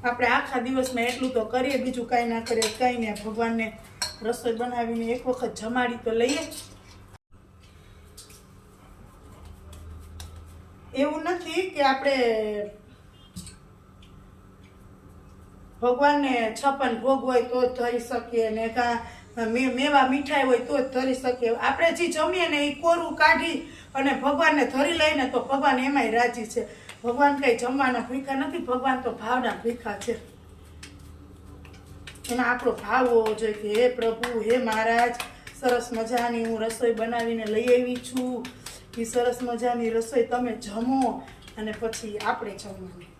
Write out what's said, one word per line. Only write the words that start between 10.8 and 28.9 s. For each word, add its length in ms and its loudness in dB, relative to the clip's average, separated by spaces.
એવું 280 0
નથી 480 -2
કે 120 -2
આપણે 320 4
ભગવાનને 720 4
છપ્પન 320 2
ભોગ 280 2
હોય 180 4
તો 200 0
જ 160 0
ધરી 200 0
શકીએ 520 -2
ને 180 -2
કાં 300 0
મે-, 220 2
મેવા 320 6
મીઠાઈ 360 2
હોય 160 6
તો 200 0
જ 40 2
ધરી 320 0
શકીએ. 420 -2
આપણે 360 2
જે 160 0
જમીએ 400 0
ને 180 0
એ 80 -2
કોરું 420 2
કાઢી 580 4
અને 180 2
ભગવાનને 540 4
ધરી 260 2
લઈને 360 2
તો 120 0
ભગવાન 380 2
એમાંય 320 2
રાજી 360 0
છે. 400 -6
ભગવાન 360 2
કંઈ 160 4
જમવાના 420 0
ભૂખ્યા 360 -4
નથી, 240 -2
ભગવાન 420 0